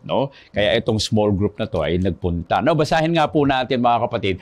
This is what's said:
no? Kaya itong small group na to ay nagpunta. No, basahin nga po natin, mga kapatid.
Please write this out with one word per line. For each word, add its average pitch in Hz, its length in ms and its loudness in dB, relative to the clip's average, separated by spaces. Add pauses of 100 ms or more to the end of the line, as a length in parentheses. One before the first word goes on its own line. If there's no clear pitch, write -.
no? 120 260 -2 (220)
Kaya 101 240 2
itong 117 240 0
small 107 320 2
group 101 240 -2
na 110 100 -6
to 92 140 -4
ay 78 180 0
nagpunta. 90 600 -2
No, 143 160 2
basahin 160 400 0
nga 156 100 2
po 151 160 0
natin, 131 380 0
mga 120 240 2
kapatid. 104 380 -2